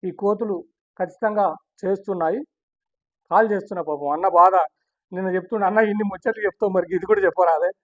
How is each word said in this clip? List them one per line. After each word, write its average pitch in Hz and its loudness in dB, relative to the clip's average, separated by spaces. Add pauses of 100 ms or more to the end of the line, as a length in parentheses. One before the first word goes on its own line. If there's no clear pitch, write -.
ఈ 185 -6
కోతులు 202 -2 (360)
ఖచ్చితంగా 196 -2 (300)
చేస్తున్నాయి, 190 -2 (840)
కాల్ 208 4
చేస్తున్న 196 -6
పాపం. 147 -6
అన్న 165 0
బాధ 180 6 (580)
నిన్న 185 -4
చెప్తుండే, 190 -4
"అన్న 208 2
ఇన్ని 208 0
ముచ్చట్లు 208 -4
చెప్తావు, 196 -2
మరి 180 -2
ఇది 180 -4
కూడా 208 2
చెప్పరాదే 170 2 (160)